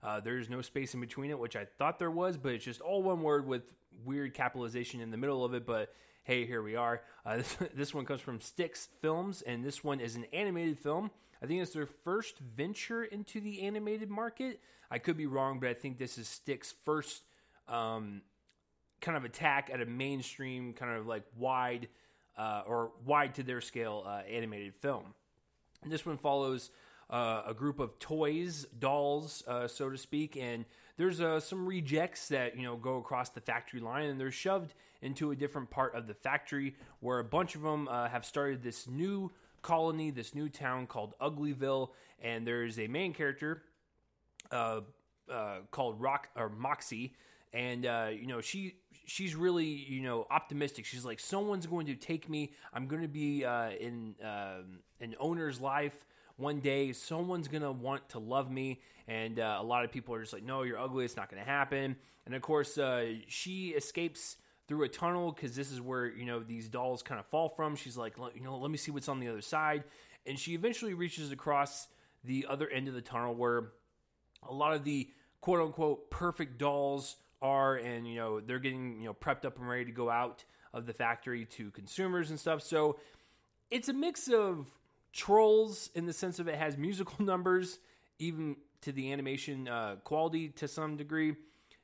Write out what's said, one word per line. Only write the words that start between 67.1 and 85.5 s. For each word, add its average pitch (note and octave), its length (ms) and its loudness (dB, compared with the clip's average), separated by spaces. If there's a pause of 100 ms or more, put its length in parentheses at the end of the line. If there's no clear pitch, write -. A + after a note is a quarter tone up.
fall D#3+ 240 2
from. D#3 280 0
She's B2 200 -8
like, A#2 220 -6
"Let, A#2+ 180 -10
you A#2+ 60 -12
know, C3 160 -8
let C#3 140 -2
me D3+ 60 0
see - 120 -4
what's C#3+ 180 -4
on C3+ 120 -2
the B2 80 -4
other A2 140 -4
side." D3+ 420 2 (420)
And C3+ 140 -4
she E3+ 160 -2
eventually G#3+ 400 0
reaches E3 360 -2
across C#3+ 560 2 (360)
the C3 240 0
other C#3+ 200 0
end C3+ 200 -2
of C3 80 -6
the B2 80 -6
tunnel A#2+ 320 0
where A#2+ 360 4 (720)
a B2 120 -10
lot D3 200 4
of D3 100 0
the C#3+ 300 0 (280)
quote-unquote D#3+ 680 4
perfect D#3+ 480 -2
dolls C#3 600 2 (240)
are, C3+ 340 6
and, A#2 320 -2
you A#2 80 -6
know, A2 240 0
they're B2 200 -2
getting, B2+ 380 -2
you A2 80 -8
know, G#2+ 80 -6
prepped - 320 0
up C3 120 -4
and B2 120 -6
ready B2 160 0
to B2 60 -8
go A#2+ 180 0
out A#2+ 360 0 (280)
of A#2 140 -6
the A2+ 60 -6
factory A#2 520 0
to A2 260 -10
consumers F3 600 0
and D3+ 80 -4
stuff. D#3+ 240 2
So D3+ 340 6 (720)
it's A#3+ 180 0
a C#4 60 2
mix C#4+ 360 0
of F#3+ 380 6 (440)
trolls G#3+ 840 8